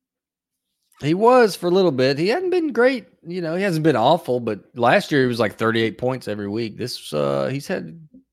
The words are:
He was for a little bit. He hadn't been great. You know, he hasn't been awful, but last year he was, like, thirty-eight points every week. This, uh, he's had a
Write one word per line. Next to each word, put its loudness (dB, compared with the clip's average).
He 0
was 4
for -6
a 0
little 4
bit. 0
He -2
hadn't -2
been -2
great. 0
You -8
know, -4
he -2
hasn't 0
been 4
awful, 2
but -6
last 2
year 4
he 2
was, -2
like, 0
thirty-eight 0
points -6
every -8
week. -8
This, -10
uh, -2
he's -8
had -8
a -20